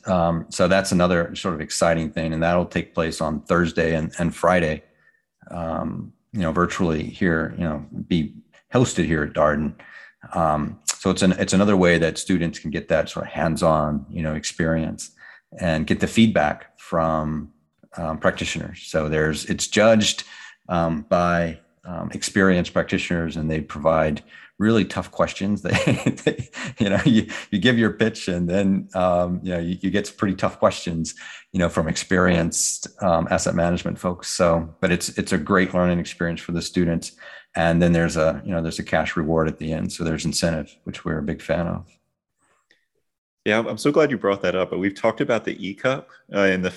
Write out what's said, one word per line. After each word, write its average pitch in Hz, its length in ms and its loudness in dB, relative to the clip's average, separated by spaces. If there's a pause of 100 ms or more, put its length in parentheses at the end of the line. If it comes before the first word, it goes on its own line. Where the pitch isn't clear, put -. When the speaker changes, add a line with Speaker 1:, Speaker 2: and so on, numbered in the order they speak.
Speaker 1:
um, 85 420 0
so - 180 0
that's 95 240 2
another 87 460 2
sort 92 180 -4
of 76 60 -8
exciting 82 500 0
thing, 80 220 -4
and 80 100 -2
that'll 85 240 2
take - 260 -6
place 82 280 -4
on 78 220 -4
Thursday 82 520 2
and, 80 240 -2
and 85 160 -2
Friday, 85 480 2 (680)
um, 82 640 -8 (200)
you 107 80 -6
know, 80 100 0
virtually 85 540 0
here, 82 520 -2
you 87 60 -6
know, 76 240 -4 (220)
be 80 260 0 (380)
hosted 120 320 2
here 78 180 0
at 73 120 -6
Darden. 76 400 2 (600)
Um, 76 520 0
so - 240 -2
it's 92 120 0
an, 92 100 4
it's 95 200 0
another 98 240 4
way 87 220 6
that 80 200 0
students 85 400 -2
can 80 120 -8
get 82 180 -6
that 78 220 0
sort - 160 -8
of - 60 -16
hands-on, 76 800 0
you 87 120 -6
know, 78 120 -2
experience 80 800 -4 (480)
and 80 260 0
get 95 140 0
the - 80 0
feedback 92 720 2
from, 78 720 -2 (440)
um, 80 220 -6
practitioners. - 640 -4
So 78 260 -2
there's, 78 360 0
it's - 240 -4
judged, 107 560 4 (440)
um, 82 400 0
by, 85 520 2 (240)
um, 85 280 -10
experienced 92 600 2
practitioners, 85 640 -2
and 78 120 -4
they 78 120 -2
provide 78 640 0 (360)
really 107 260 4
tough - 280 -6
questions. 95 500 -2
<laughs> 90 60 -4
They, - 20 0 (540)
they, - 260 -2 (280)
you 101 120 0
know, 98 160 2
you, 110 220 4 (220)
you 104 100 0
give 117 180 4
your 110 140 2
pitch, - 360 -2
and 87 220 -2
then, 95 440 0
um, 90 480 0
you 92 100 -6
know, 85 80 -2
you, 87 200 -4
you 95 100 -2
get 101 180 -2
some - 80 -16
pretty 98 180 -2
tough - 240 -4
questions, 82 560 -2 (380)
you 92 80 0
know, 85 80 4
from 82 200 0
experienced, 90 1000 0 (120)
um, 85 300 2
asset 87 240 0
management 87 440 0
folks. 90 300 -4
So, 82 520 2
but 92 100 2
it's, 90 260 0
it's 98 160 -2
a 92 60 2
great 92 360 2
learning 90 260 2
experience 85 400 -4
for - 120 -8
the 85 100 -2
students. 85 500 -2 (420)
And 85 260 2
then 87 120 6
there's 82 240 2
a, 78 280 0
you 101 80 -6
know, 85 80 -2
there's 82 200 -4
a - 40 -10
cash 80 320 -2
reward 80 320 0
at 76 100 -6
the 78 140 -6
end. 87 200 -4
So 82 120 -6
there's 80 200 -2
incentive, 78 600 -2
which - 200 -12
we're 82 140 -4
a 73 40 -6
big 73 180 -6
fan 85 280 -2
of. 90 200 -8 (1600)
Speaker 2:
Yeah, 107 160 2
I'm, 117 60 -4
I'm 107 120 -6
so 143 120 2
glad 147 200 4
you 117 80 -2
brought 98 240 0
that 90 120 0
up. 92 140 0
But 87 100 -6
we've 98 160 -2
talked - 280 -2
about 110 220 -2
the - 120 -6 (100)
E-Cup, 131 440 -4 (240)
uh, 101 60 2
in 95 200 4
the, 90 160 -2